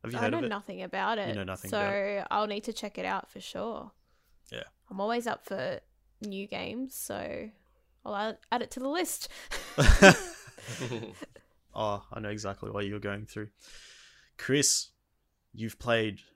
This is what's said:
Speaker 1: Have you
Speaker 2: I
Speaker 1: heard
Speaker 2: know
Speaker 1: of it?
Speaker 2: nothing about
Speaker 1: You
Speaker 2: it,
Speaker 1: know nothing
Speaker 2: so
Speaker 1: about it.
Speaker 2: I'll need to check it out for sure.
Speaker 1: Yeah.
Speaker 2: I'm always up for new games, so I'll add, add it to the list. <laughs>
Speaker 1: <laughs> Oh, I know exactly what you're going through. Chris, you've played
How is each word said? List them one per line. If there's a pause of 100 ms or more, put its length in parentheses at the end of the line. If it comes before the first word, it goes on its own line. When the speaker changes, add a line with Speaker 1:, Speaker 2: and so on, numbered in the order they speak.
Speaker 1:
Have
you
Speaker 2:
I
Speaker 1:
heard
Speaker 2:
know
Speaker 1:
of
it?
Speaker 2:
nothing
about
Speaker 1:
You
Speaker 2:
it,
Speaker 1:
know
nothing
Speaker 2:
so
Speaker 1:
about
it.
Speaker 2:
I'll
need
to
check
it
out
for
sure. (600)
Speaker 1:
Yeah. (280)
Speaker 2:
I'm
always
up
for (420)
new
games,
so (560)
I'll
add, (140)
add
it
to
the
list.
<laughs> (380)
Speaker 1:
<laughs> (640)
Oh,
I
know
exactly
what
you're
going
through. (880)
Chris, (600)
you've
played (160)